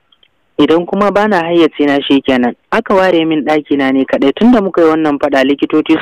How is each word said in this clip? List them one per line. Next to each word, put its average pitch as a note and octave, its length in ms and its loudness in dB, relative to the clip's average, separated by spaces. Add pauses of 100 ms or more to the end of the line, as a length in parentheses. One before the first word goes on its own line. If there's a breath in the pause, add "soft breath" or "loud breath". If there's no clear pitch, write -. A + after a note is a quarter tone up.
(600)
Idan D#3+ 260 2
kuma G3 260 -2
ba G3+ 160 0
na F#3+ 140 0
hayyacina, D#3 640 0
shi C#3 160 0
kenan. B2 320 -2 (180)
Aka A3 220 -2
ware F#3 320 2
min D#3 180 -2
ɗakina D3 480 -2
ne C3+ 140 0
kaɗai. C3+ 300 0
Tunda A#3 260 2
muka F3+ 200 -2
yi E3 60 4
wannan D#3 300 0
faɗa, C#3 260 -2
likitoci D3+ 580 0